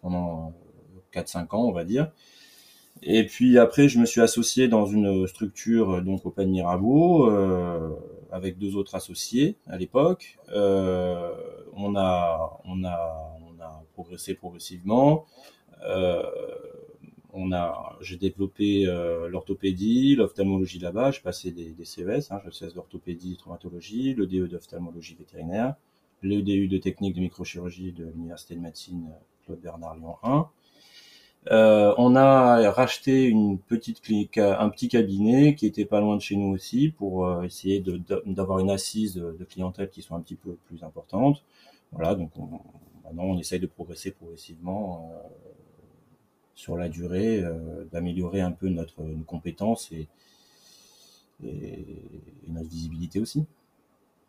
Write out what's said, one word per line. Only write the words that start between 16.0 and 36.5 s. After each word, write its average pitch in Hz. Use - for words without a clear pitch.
on 92
a, 87
j'ai 90
développé, 98
euh, 85
l'orthopédie, 98
l'ophtalmologie 95
là-bas. 107
J'ai -
passé 90
des, 85
des 82
C -
E 92
S, 139
hein, 98
j'ai -
le 85
C -
E -
S 85
d'orthopédie 90
et -
traumatologie, 90
le 101
D 92
E 87
d'ophtalmologie 85
vétérinaire, 98
le 101
D 101
U 98
de 95
technique 95
de 90
microchirurgie 90
de 85
l'Université 85
de 87
médecine, 85
euh, 78
Claude 85
Bernard 82
Lyon 82
un. 143
Euh, 107
on 123
a 127
racheté 131
une 107
petite 113
clinique, 104
un 104
petit 120
cabinet 117
qui 107
était 104
pas 104
loin 104
de 98
chez -
nous 101
aussi 117